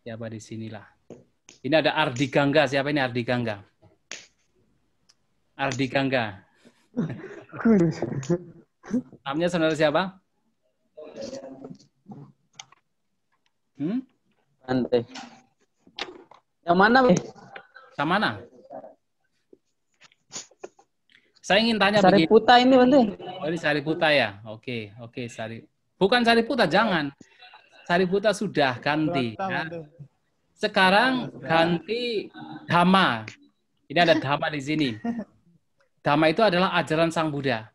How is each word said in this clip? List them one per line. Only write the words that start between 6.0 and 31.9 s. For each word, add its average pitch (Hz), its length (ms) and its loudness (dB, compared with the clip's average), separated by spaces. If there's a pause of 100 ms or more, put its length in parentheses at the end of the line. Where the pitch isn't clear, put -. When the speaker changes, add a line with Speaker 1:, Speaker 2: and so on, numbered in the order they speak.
Speaker 1:
Namanya 156 240 -2
saudara 160 240 0
siapa? 156 480 0 (3500)
Hmm? 202 280 -4 (580)
Speaker 2:
Bante. 127 380 -2 (1600)
Yang 175 160 0
mana, 220 240 4
Bante? 247 240 4 (720)
Speaker 1:
Yang 147 120 -2
mana? 185 220 0 (3000)
Saya 196 220 2
ingin 226 160 0
tanya 202 240 2
begini. 180 240 6
Speaker 2:
Sariputa 220 320 6
ini, 254 180 6
Bante. 254 240 6 (380)
Speaker 1:
Oh, 143 100 -8
ini 170 80 -4
Sariputa 160 540 0
ya? 131 180 2 (160)
Oke, 107 540 -10
oke, 120 260 -12
Sari-, 113 400 -12 (300)
bukan 202 260 2
Sariputa, 233 460 2
jangan. 170 420 0 (800)
Sariputa 190 480 0
sudah 139 420 -2
ganti, 143 560 -2
Speaker 3:
Berata, 190 140 -8
Speaker 1:
ya. 151 160 -6
Speaker 3:
Bante. 165 160 -10 (720)
Speaker 1:
Sekarang 208 600 2 (180)
Speaker 3:
Sudah. - 140 -18
Speaker 1:
ganti 170 580 0 (600)